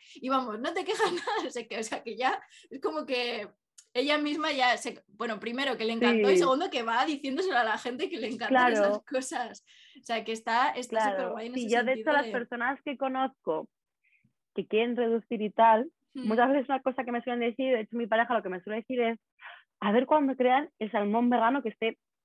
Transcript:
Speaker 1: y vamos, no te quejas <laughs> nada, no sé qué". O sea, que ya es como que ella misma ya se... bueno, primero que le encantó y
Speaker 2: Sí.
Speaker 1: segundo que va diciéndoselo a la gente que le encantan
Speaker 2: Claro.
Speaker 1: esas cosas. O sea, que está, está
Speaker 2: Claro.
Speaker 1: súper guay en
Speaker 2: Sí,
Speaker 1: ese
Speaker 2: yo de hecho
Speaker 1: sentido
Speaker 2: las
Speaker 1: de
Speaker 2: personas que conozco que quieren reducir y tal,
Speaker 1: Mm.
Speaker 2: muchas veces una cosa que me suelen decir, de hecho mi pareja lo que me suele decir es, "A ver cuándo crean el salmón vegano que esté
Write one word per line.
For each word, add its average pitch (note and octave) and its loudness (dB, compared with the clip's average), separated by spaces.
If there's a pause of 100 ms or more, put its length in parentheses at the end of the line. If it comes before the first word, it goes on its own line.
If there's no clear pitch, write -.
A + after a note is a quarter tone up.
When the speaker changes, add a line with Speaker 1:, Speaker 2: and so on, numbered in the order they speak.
(160)
Speaker 1:
y B3+ -6
vamos, B3 -2
no D#4 -4
te F#4 -4
quejas G#4 0
<laughs> F4 -6
nada, G#4+ -2
no - -6
sé A#3 -10
qué". G3+ -6
O A3+ -4
sea, C4 -8
que A3 -10
ya C4 0 (300)
es C4+ -14
como D#4 -4
que A#3+ -4 (460)
ella C#4+ 2
misma D4+ -2
ya B3 2
se... - -10
bueno, A3+ -6
primero A#3+ -4
que A3+ -4
le A3+ 0
encantó A3+ 4
y F#3 8
Speaker 2:
Sí. - 6
Speaker 1:
segundo C4+ 2
que B3 -4
va A#3 0
diciéndoselo D4 -2
a A#3+ 4
la A3 -2
gente B3+ -6
que E4 -8
le C4 -4
encantan B3 2
Speaker 2:
Claro. A#3 2
Speaker 1:
esas G#3 2
cosas. B3+ -6 (380)
O - -20
sea, A3 -4
que A3+ -6
está, A#3+ 0
está B3 -6
Speaker 2:
Claro. G#3+ 2
Speaker 1:
súper F#3 -2
guay A3+ -8
en B3 -8
Speaker 2:
Sí, B3+ -4
Speaker 1:
ese A3 -4
Speaker 2:
yo A#3 4
de B3+ 2
hecho A3 -4
Speaker 1:
sentido D4+ 2
Speaker 2:
las C#4+ 2
Speaker 1:
de A3 -8
Speaker 2:
personas A#3+ -4
que C#4 -6
conozco C4 -2 (840)
que G3+ -4
quieren A#3 0
reducir A3+ -2
y G#3+ -2
tal, A3+ 6 (240)
Speaker 1:
Mm. B3 -6
Speaker 2:
muchas A#3+ 4
veces C#4 0
una C4 -2
cosa C4 -2
que A#3+ -8
me A#3+ -4
suelen A#3+ -2
decir, C4 -2
de A3+ 2
hecho A3+ -8
mi A#3 -4
pareja A#3 2
lo G#3 0
que F#3+ -6
me F#3 -8
suele G#3+ -8
decir B3 -4
es, A3+ 0 (640)
"A G3+ 2
ver B3+ 4
cuándo C#4 4
crean C4 2 (100)
el G#3+ -6
salmón A3 2
vegano A#3+ 2
que A3 -4
esté A3+ -4 (280)